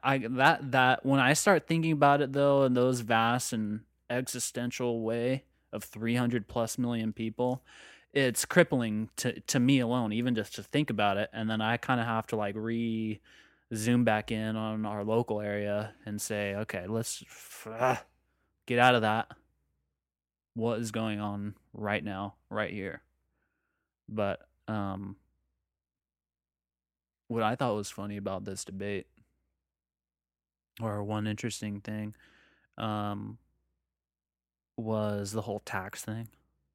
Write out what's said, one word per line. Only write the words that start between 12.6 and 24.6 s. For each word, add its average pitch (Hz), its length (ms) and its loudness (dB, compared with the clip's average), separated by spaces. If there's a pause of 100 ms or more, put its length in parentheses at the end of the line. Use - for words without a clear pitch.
zoom 120 300 4
back 107 260 2
in 110 240 -4
on 110 300 -4
our 104 180 -6
local 110 380 0
area 104 520 -4 (120)
and 104 160 -6
say, 104 340 -4
"Okay, 98 320 -6
let's 113 360 -4
f-, - 440 -18
uh, 120 300 0 (680)
get 120 140 2
out 123 160 8
of 113 60 4
that. 110 280 0 (1200)
What 113 260 -2
is 113 120 -6
going 110 280 -2
on 101 360 -6 (180)
right 104 300 -2
now, 101 320 -6 (140)
right 107 220 -4
here?" 98 300 -8 (1080)
But, 104 400 -4 (220)